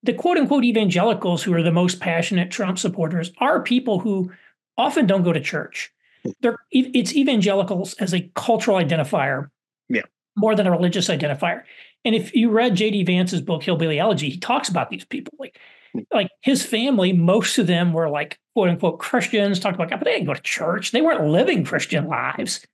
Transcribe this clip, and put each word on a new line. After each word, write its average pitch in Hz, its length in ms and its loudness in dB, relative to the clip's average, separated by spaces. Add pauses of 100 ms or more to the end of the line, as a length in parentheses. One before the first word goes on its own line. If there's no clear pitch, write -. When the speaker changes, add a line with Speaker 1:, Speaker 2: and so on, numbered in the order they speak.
Speaker 1:
the 240 100 0
quote 349 240 0
unquote 277 260 2
evangelicals 202 800 0
who 185 100 0
are 170 100 2
the 175 80 2
most 180 280 2
passionate 175 520 -2
Trump 185 260 -4
supporters 175 600 -4
are 277 220 2
people 240 380 0
who 190 320 -2 (460)
often 247 300 2
don't 190 160 4
go 170 100 2
to 156 60 0
church. - 520 -8 (320)
Speaker 2:
Hmm. - 80 -6 (100)
Speaker 1:
They're, 226 160 0 (140)
e-, 254 220 2
it's 240 220 0
evangelicals 196 800 2
as 185 180 -2
a 180 220 -2
cultural 220 420 2
identifier 143 720 0 (400)
Speaker 2:
Yeah. 247 140 -2 (320)
Speaker 1:
more 214 200 2
than 190 120 2
a 180 40 2
religious 175 380 0
identifier. 151 540 -2 (420)
And 226 100 2
if - 200 -4
you 226 160 4
read 226 240 4
J 214 160 2
D 196 120 0
Vance's 180 380 0
book, 156 220 -4
Hillbilly 160 360 0
Elegy, 170 300 0
he 175 80 -8
talks 247 320 -2
about 151 200 -2
these - 140 -12
people. - 360 -12
Like, - 200 -18 (340)
Speaker 2:
Hmm. - 80 -8 (120)
Speaker 1:
like, 202 160 0 (120)
his 269 240 2
family, 220 480 2
most 180 440 2
of 220 100 2
them 175 260 2
were, 165 160 0
like, 143 280 -6 (160)
quote 190 160 2
unquote 170 300 0
Christians, 202 600 0
talked 185 160 -2
about - 140 -4
God, - 100 -4
but - 60 -4
they 494 80 2
didn't - 140 -2
go 143 60 -2
to - 80 -8
church. - 500 -4
They 247 100 2
weren't 311 240 2
living 190 380 2
Christian - 440 -2
lives. 131 680 -6